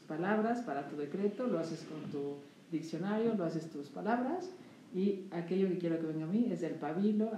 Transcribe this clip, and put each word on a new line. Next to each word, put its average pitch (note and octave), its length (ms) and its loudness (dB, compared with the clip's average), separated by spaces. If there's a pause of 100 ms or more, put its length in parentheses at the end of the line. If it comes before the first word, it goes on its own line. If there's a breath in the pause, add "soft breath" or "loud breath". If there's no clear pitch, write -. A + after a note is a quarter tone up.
palabras G#3+ 540 2
para C#3+ 280 -4
tu D3 80 -6
decreto, G3+ 500 0
lo F#3+ 120 2
haces D#3+ 300 -4
con D3+ 220 -8
tu C#3+ 240 -4 (360 loud breath)
diccionario, G3 640 0
lo F3+ 100 2
haces D#3+ 260 -2
tus C#3+ 160 -8
palabras B3+ 640 0 (440 loud breath)
y F#3+ 360 2
aquello F3 380 2
que E3+ 100 0
quiero E3 200 0
que E3 60 -2
venga D#3 200 -2
a - 20 -4
mí G#3+ 240 4
es E3+ 100 -2
del D#3+ 140 -2
pabilo G#3 640 2